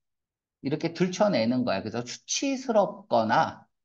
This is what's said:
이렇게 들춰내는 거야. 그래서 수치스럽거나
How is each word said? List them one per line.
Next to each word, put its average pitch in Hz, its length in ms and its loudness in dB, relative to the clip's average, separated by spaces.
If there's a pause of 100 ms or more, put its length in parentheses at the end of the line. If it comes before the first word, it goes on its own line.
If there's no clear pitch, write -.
(600)
이렇게 151 320 -4
들춰내는 143 720 2
거야. 95 160 0
그래서 110 240 -6
수치스럽거나 160 1600 0 (180)